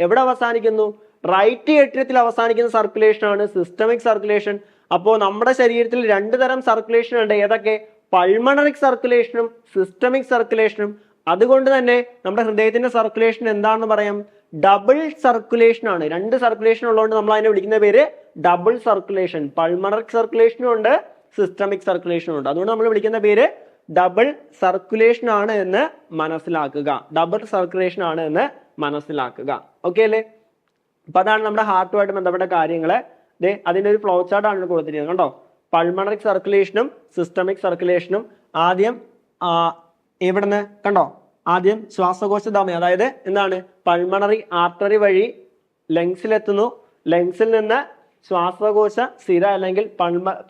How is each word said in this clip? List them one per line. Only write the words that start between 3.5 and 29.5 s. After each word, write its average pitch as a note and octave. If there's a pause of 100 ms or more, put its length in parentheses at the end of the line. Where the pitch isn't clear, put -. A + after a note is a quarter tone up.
സർക്കുലേഷൻ. G#3 (360)
അപ്പോ G3+
നമ്മുടെ G#3+
ശരീരത്തിൽ A#3+
രണ്ട് G#3
തരം C4
സർക്കുലേഷൻ A3+
ഉണ്ട്. G#3+
ഏതൊക്കെ? G#3 (360)
Pulmonary A#3+ (120)
സർക്കുലേഷനും A#3+ (280)
സിസ്റ്റമിക് B3
സർക്കുലേഷനും. A3 (420)
അതുകൊണ്ട് B3+
തന്നെ B3 (280)
നമ്മുടെ G#3
ഹൃദയത്തിന്റെ A3
സർക്കുലേഷൻ A3+ (100)
എന്താണെന്ന് A3
പറയാം? G#3 (480)
ഡബിൾ G3+ (260)
സർക്കുലേഷൻ A#3
ആണ്. E3 (100)
രണ്ട് G#3+
സർക്കുലേഷൻ A3+
ഉള്ളതുകൊണ്ട് A3
നമ്മൾ G#3+
അതിനെ G#3+
വിളിക്കുന്ന G#3
പേര് G#3+ (440)
ഡബിൾ F3+ (120)
സർക്കുലേഷൻ. F#3 (160)
പൾമണറി F#3+ (140)
സർക്കുലേഷനും A3+
ഉണ്ട്, A3 (460)
സിസ്റ്റമിക് G3
സർക്കുലേഷനും E3+
ഉണ്ട്. C3+
അതുകൊണ്ട് F#3+
നമ്മൾ A3+
വിളിക്കുന്ന G#3+
പേര് G#3+ (520)
ഡബിൾ F3+ (360)
സർക്കുലേഷൻ A3 (100)
ആണ് G#3 (120)
എന്ന് F#3+ (380)
മനസ്സിലാക്കുക. D#3 (300)
ഡബിൾ F3 (100)
സർക്കുലേഷൻ F#3
ആണ് E3
എന്ന് F#3 (400)
മനസ്സിലാക്കുക. C#3+ (380)